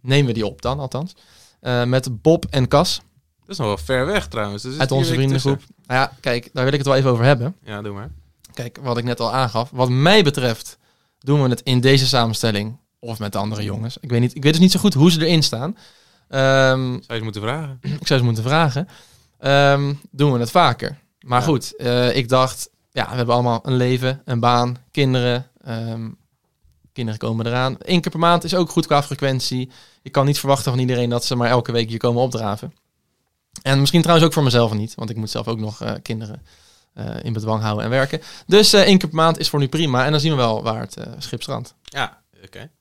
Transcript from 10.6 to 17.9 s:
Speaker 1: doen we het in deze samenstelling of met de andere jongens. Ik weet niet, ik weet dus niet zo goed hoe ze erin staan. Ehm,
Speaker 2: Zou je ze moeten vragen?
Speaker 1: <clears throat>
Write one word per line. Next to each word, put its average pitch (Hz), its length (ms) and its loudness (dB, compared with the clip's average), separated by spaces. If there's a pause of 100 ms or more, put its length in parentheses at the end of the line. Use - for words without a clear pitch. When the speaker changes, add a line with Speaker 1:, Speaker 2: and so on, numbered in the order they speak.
Speaker 1:
doen 143 240 2
we 131 60 4
het 120 120 0
in 123 200 2
deze 131 260 4
samenstelling 113 720 0 (220)
of 117 200 -10
met 104 140 -8
de 107 60 -4
andere 104 240 -4
jongens. 107 380 -8
Ik 113 100 -10
weet 120 100 2
niet, 123 140 0
ik 139 80 -10
weet 147 100 4
dus 165 100 2
niet 185 100 8
zo 185 80 0
goed 196 140 2
hoe 147 160 6
ze 160 160 0
erin 160 160 4
staan. 139 340 -4 (520)
Ehm, 135 640 2
Speaker 2:
Zou 123 160 -8
je 117 100 -8
ze 110 60 -6
moeten 107 200 -8
vragen? 135 360 -8 (100)
Speaker 1:
<clears throat> 147 120 -6